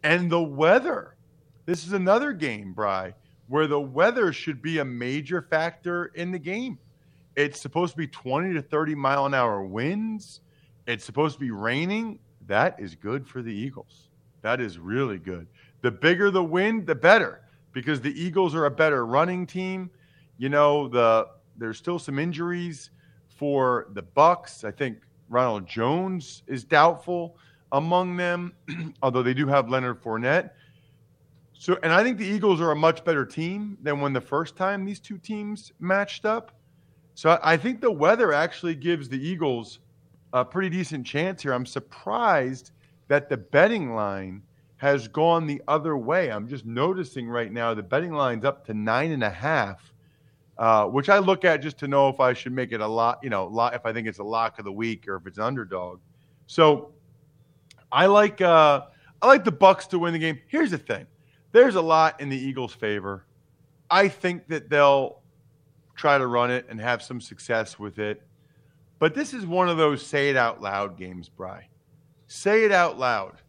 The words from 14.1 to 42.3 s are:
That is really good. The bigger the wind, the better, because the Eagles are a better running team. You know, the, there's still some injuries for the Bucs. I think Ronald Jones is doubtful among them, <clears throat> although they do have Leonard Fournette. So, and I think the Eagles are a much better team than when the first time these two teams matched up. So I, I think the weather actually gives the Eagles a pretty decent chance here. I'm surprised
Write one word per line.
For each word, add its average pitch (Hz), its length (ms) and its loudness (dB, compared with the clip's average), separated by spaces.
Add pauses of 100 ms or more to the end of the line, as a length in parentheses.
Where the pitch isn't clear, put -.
That 123 180 -2
is 92 200 -8
really 104 400 -4
good. 87 280 -12 (340)
The 123 100 0
bigger 175 400 2
the 185 120 0
wind, 185 440 -2
the 160 80 -2
better, 160 460 4 (320)
because 131 280 -4
the 139 180 -6
Eagles 175 360 0
are 160 100 0
a 143 60 2
better 139 340 2
running 170 400 0
team. 185 460 -8 (480)
You 131 100 -4
know, 147 380 4
the, 117 400 4 (300)
there's 113 200 -8
still 175 220 -6
some 139 180 -8
injuries 170 720 -6 (380)
for 131 680 0
the 101 80 -10
Bucs. 156 600 0
I 104 80 -8
think 120 260 -8 (320)
Ronald 117 380 -2
Jones 160 800 -4
is 131 160 -10
doubtful 170 760 0 (340)
among 175 460 0
them, 175 360 -4 (140)
<clears throat> 160 260 -10 (100)
although 127 200 0
they 127 120 0
do 139 120 -2
have 135 220 2
Leonard 127 320 -4
Fournette. 123 480 -2 (1040)
So, - 300 -2
and 165 100 2
I 190 80 6
think 240 160 0
the 208 80 -6
Eagles 196 340 2
are 165 120 2
a 147 40 2
much 160 300 2
better 151 180 0
team 196 600 -8
than 143 180 -2
when 139 120 -2
the 127 80 -2
first 156 340 -4
time 190 280 -4
these 196 160 -10
two 196 200 -16
teams 208 600 -10
matched 196 460 -2
up. 226 260 -4 (640)
So - 160 0
I, 165 240 4
I 165 40 2
think 220 240 -4
the 240 100 2
weather 180 420 4
actually 165 400 -2
gives 147 340 -4
the 131 160 -8
Eagles 147 540 -4 (560)
a 123 100 2
pretty 185 260 -4
decent 160 360 -6
chance 170 380 -6
here. 135 100 -2
I'm 123 140 -4
surprised 156 1040 -2 (380)